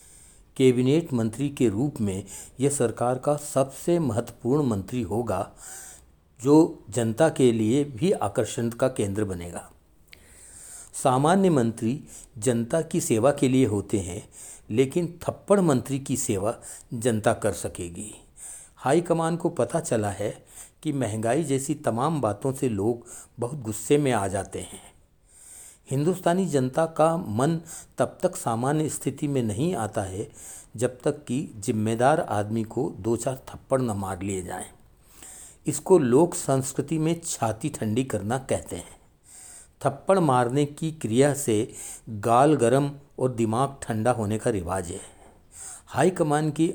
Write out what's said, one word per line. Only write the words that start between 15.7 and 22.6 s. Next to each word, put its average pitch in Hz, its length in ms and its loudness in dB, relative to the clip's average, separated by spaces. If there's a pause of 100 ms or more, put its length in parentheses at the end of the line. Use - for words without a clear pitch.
की 135 180 -4
सेवा 104 380 -2 (380)
जनता 113 400 2
कर 104 180 0
सकेगी। 92 600 -8 (640)
हाई 151 260 2
कमान 165 360 0
को 170 120 -2
पता 160 300 -2
चला 107 300 -2
है 101 360 -6 (380)
कि 151 100 -2
महंगाई 113 500 0
जैसी 135 320 -2
तमाम 135 460 -2
बातों 117 320 0
से 135 160 0